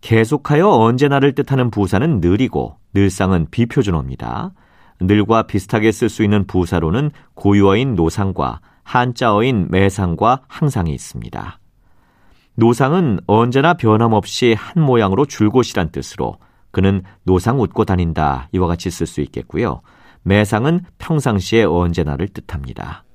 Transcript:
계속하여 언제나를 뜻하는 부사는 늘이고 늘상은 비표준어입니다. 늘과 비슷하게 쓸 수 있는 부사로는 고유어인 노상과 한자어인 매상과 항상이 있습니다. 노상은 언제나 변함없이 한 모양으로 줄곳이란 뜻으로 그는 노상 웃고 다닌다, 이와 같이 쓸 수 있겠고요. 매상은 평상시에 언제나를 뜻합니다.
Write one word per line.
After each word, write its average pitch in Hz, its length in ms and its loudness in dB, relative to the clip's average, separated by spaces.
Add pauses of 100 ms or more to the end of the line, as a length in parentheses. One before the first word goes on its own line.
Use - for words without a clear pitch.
계속하여 143 640 2
언제나를 135 680 4
뜻하는 131 340 0
부사는 104 500 0
늘이고 87 580 0 (180)
늘상은 95 560 2
비표준어입니다. 90 1000 -4 (480)
늘과 104 420 2
비슷하게 107 480 0
쓸 110 180 0
수 - 140 -2
있는 104 240 2
부사로는 92 640 -2 (240)
고유어인 101 580 2
노상과 82 680 -2 (200)
한자어인 120 880 0
매상과 95 760 0
항상이 95 440 -2
있습니다. - 680 -12 (960)
노상은 127 720 2
언제나 123 480 2
변함없이 113 840 2
한 - 240 -4
모양으로 120 460 2
줄곳이란 107 640 0
뜻으로 65 460 -8 (340)
그는 95 320 0 (180)
노상 113 400 0
웃고 107 240 0
다닌다, 80 680 -2
이와 92 140 0
같이 85 240 -4
쓸 82 160 -4
수 - 160 -8
있겠고요. 71 600 -6 (400)
매상은 107 600 0 (160)
평상시에 113 680 0
언제나를 85 640 0
뜻합니다. - 880 -14